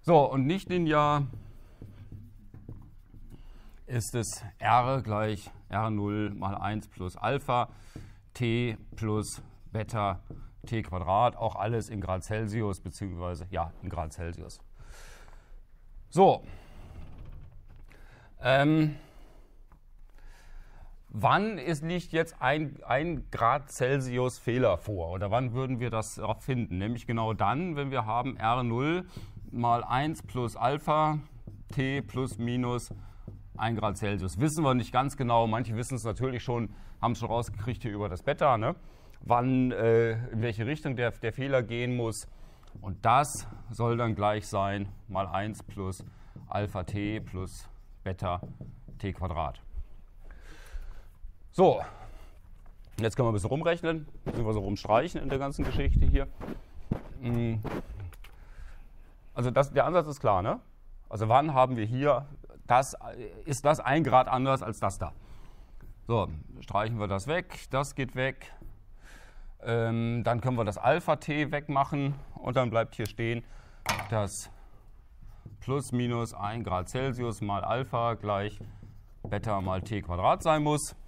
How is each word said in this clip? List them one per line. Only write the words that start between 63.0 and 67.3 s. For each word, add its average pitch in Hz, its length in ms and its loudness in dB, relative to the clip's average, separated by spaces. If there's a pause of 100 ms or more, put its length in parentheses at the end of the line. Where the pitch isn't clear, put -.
ist 139 200 -2
das 147 160 6
ein 143 220 4
Grad 127 260 8
anders 131 340 2
als 107 180 -6
das 101 180 0
da? 82 140 -4 (960)
So, 107 220 2 (320)
streichen 107 380 -2
wir 104 80 0
das 98 200 -2
weg, 165 440 -4